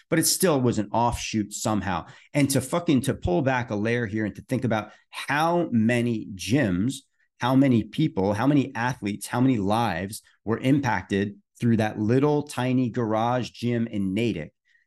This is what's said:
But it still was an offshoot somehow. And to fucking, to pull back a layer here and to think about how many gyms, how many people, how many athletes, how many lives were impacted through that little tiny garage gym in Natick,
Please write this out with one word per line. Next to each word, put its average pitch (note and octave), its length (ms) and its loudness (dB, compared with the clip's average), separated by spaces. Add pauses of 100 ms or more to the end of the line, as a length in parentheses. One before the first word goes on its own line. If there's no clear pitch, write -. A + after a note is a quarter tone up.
(100)
But E3+ 80 2
it D#3 80 2
still D#3 340 2
was A#2+ 180 2
an G#2 140 -4
offshoot A2+ 600 -2
somehow. F#2+ 540 -2 (280)
And C#3+ 160 2
to C3 100 0
fucking, E3 420 0
to A#2+ 120 -2
pull F3 280 -2
back B2+ 280 -2
a A2 60 -2
layer A#2 300 -2
here G#2+ 200 -4
and G2 100 -6
to - 60 -14
think B2+ 220 -2
about A2 280 -2 (180)
how E3 640 0
many A#2 640 2
gyms, G2 640 0 (440)
how C3 160 2
many C3 260 6
people, G#2 520 0
how A2+ 120 -2
many C#3 280 2
athletes, A2+ 520 -4
how A#2+ 140 -2
many C3 180 4
lives G2+ 640 -2 (220)
were A2 140 -2
impacted G#2 800 0 (220)
through A#2 200 4
that G#2+ 200 -2
little C3+ 460 2
tiny B2+ 460 -2
garage A#2 600 -2
gym A#2 380 -2
in G2 260 -2
Natick, G2+ 380 -2 (340)